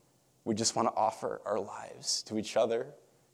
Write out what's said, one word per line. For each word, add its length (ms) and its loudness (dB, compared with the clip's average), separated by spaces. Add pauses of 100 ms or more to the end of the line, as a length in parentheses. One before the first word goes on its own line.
(440)
We 100 2
just 200 2
want 140 4
to 60 0
offer 500 0
our 160 0
lives 640 -6
to 140 -4
each 180 -2
other 300 4 (480)